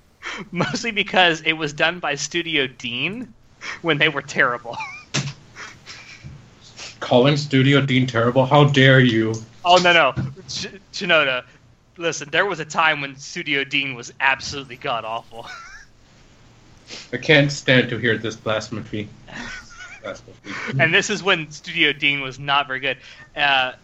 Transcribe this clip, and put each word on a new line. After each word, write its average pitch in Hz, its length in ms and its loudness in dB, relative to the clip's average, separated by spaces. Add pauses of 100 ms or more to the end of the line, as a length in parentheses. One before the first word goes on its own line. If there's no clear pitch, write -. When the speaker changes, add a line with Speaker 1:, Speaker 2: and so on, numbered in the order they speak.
Speaker 1:
<laughs> - 480 -14
mostly 220 420 -4
because 185 500 2
it 160 100 0
was 156 220 -6
done 165 260 -2
by 147 140 -4
Studio 156 520 -4
Dean 135 680 -10 (480)
when 160 160 2
they 156 100 4
were 139 140 -4
terrible. 120 560 -2 (340)
<laughs> - 1900 -14
Speaker 2:
Calling 135 360 4
Studio 139 460 4
Dean 131 240 2
terrible? 123 400 2
How 147 180 6
dare 135 360 6
you? 110 340 2 (300)
Speaker 1:
Oh, 180 120 8
no, 180 160 6
no. 151 200 4 (360)
Ch-, - 200 -8 (240)
Chinoda, 147 520 0 (540)
listen, 147 320 -6
there 170 160 0
was 208 140 -6
a 156 40 -10
time 156 380 0
when 139 140 -10
Studio 143 460 -6
Dean 139 320 -4
was 117 260 -14
absolutely 135 560 -2
god-awful. 117 720 -8
<laughs> - 1600 -20
Speaker 2:
I 123 60 -4
can't 143 340 4
stand 127 380 2
to 117 80 -4
hear 113 180 0
this 110 200 -6
blasphemy. 110 720 -6 (960)
Blasphemy. 101 340 -14 (420)
Speaker 1:
And 160 160 4
this 202 160 2
is 180 120 -4
when 165 280 0
Studio 151 420 -2
Dean 143 280 -2
was 131 180 -10
not 143 300 -2
very 131 120 -8
good. 131 160 -4 (400)
Uh, 135 360 0 (120)